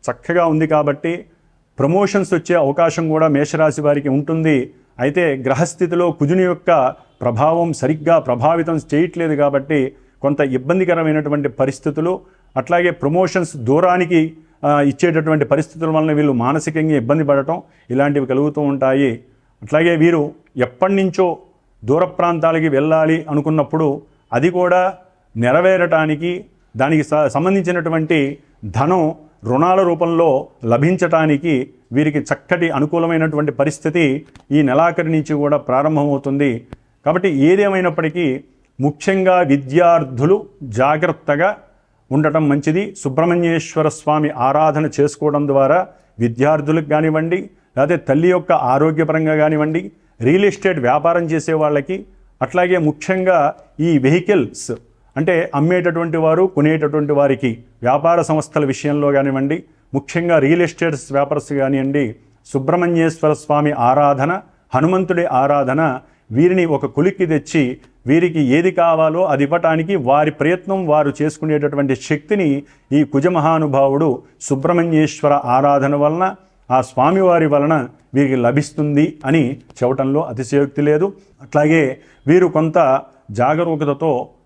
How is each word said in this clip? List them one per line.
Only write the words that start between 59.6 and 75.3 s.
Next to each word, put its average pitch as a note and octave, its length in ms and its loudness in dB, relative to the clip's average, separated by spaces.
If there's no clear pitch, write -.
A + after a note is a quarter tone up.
ముఖ్యంగా E3+ 440 0
రియల్ D#3 240 2
ఎస్టేట్స్ D#3+ 500 -4
వ్యాపారస్ C#3+ 400 -2
కానివ్వండి, C3+ 640 -2
సుబ్రహ్మణ్యేశ్వర D#3+ 840 0
స్వామి D3 400 -2
ఆరాధన, C#3+ 680 2
హనుమంతుడి F3 500 0
ఆరాధన, C#3 760 0
వీరిని F3 320 2
ఒక C#3+ 220 -2
కొలిక్కి F3+ 400 -2
తెచ్చి D3 520 -2
వీరికి D#3+ 340 2
ఏది D3 300 2
కావాలో E3 560 0
అది D3 160 0
ఇవ్వటానికి E3 540 0
వారి D3 340 2
ప్రయత్నం F3+ 560 -2
వారు D3 260 2
చేసుకునేటటువంటి D3 720 -2
శక్తిని D3+ 680 -2
ఈ D3 120 4
కుజ C#3 220 -2
మహానుభావుడు D3+ 960 0
సుబ్రహ్మణ్యేశ్వర D3+ 1040 0